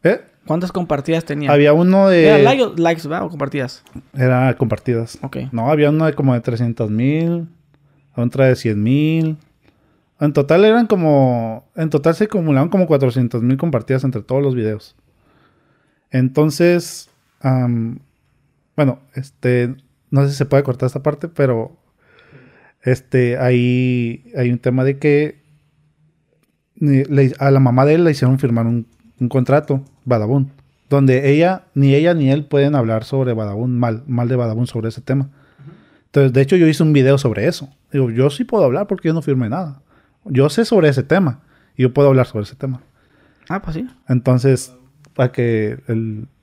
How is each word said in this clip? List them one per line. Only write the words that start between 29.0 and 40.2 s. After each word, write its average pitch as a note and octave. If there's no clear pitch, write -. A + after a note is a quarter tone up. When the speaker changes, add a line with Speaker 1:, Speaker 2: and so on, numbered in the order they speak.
Speaker 1:
un B2
contrato, C3+
Badabun, B2
donde C3+
ella, F3
ni C#3
ella E3
ni C#3
él D3
pueden C#3+
hablar A2+
sobre B2+
Badabun, A2
mal, A#2+
mal A#2+
de B2+
Badabun A#2
sobre A2+
ese A#2+
tema. C3+
Speaker 2:
Ujú. -
Speaker 1:
Entonces, C3+
de C3
hecho, C#3
yo E3+
hice D#3
un D#3
video C#3
sobre A2
eso. E3
Digo, C3
yo B2+
sí A#3
puedo G#3+
hablar C#3+
porque F#3+
yo D#3+
no E3
firmé B2+
nada. D3+